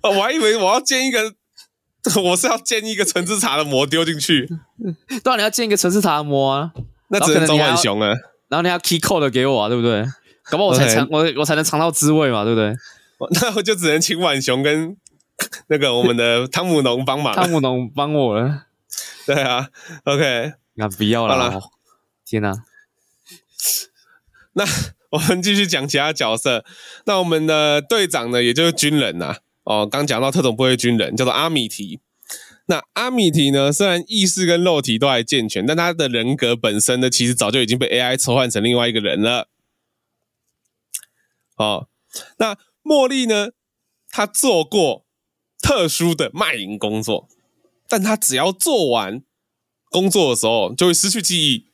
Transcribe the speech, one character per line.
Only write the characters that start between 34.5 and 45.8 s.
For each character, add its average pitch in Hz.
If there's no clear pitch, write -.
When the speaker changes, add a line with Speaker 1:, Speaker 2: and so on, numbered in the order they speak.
Speaker 1:
肉 170
体 120
都 135
还 120
健 117
全， 101
但 151
他 170
的 165
人 120
格 120
本 107
身 123
呢， 127
其 123
实 123
早 107
就 131
已 120
经 120
被 123
A 120
I 123
抽 127
换 127
成 107
另 120
外 120
一 117
个 110
人 98
了。 117
哦， 104
那 220
茉 285
莉 262
呢， 214
她 -
做 202
过 156
特 208